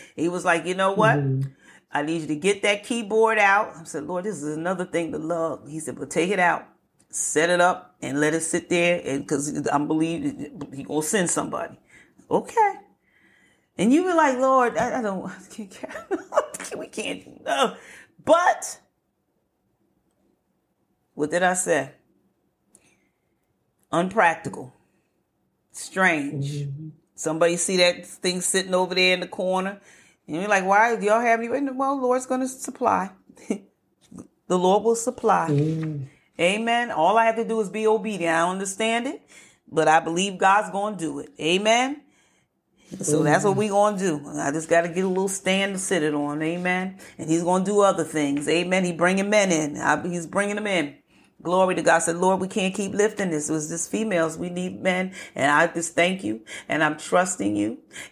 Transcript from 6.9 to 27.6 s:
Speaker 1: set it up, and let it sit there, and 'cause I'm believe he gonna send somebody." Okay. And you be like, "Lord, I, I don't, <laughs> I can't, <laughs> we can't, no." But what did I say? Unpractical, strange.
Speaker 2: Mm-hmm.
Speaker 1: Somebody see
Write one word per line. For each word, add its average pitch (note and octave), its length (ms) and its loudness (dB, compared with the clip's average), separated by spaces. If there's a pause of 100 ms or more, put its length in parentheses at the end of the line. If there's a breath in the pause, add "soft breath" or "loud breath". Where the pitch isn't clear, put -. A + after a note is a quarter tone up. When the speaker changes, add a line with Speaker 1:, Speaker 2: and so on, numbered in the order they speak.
Speaker 1:
set E3 400 0
it F3 100 4
up, F#3 400 2
and C3+ 200 -2
let D3+ 140 4
it D#3+ 80 0
sit E3+ 260 -4
there, F3 360 2
and C3+ 220 -4
'cause D3 460 -4
I'm D3 160 0
believe D#3 640 -2 (200)
he C3+ 120 -12
gonna D3 180 -2
send F3 260 0
somebody." - 480 -6 (540 soft breath)
Okay. G4 440 2 (1000 soft breath)
And A3+ 160 4
you E4+ 120 4
be F#4 80 0
like, D4 260 4
"Lord, C4 400 2
I, B3 220 -2
I - 20 -6
don't, F#3+ 240 -6
<laughs> - 20 -8
I - 380 -16
can't, - 260 -16 (460)
<laughs> - 400 -6
we - 80 -12
can't, - 580 -10
no." C4+ 300 0 (500 loud breath)
But - 540 2 (2250)
what D3+ 160 -2
did F3 120 0
I F3+ 100 2
say? D3+ 380 0 (2000 soft breath)
Unpractical, E3+ 840 0 (960)
strange. D3 800 -2
Speaker 2:
Mm-hmm. D3 380 -8 (260)
Speaker 1:
Somebody E3+ 440 0
see F#3 200 0